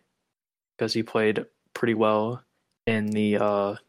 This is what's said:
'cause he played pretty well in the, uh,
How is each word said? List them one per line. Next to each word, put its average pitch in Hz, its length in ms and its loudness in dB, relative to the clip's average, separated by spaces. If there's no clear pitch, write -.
'cause 113 160 -2
he 113 100 -2
played 110 420 0
pretty 117 200 0
well 107 500 0
in 107 220 0
the, 107 300 0
uh, 101 380 0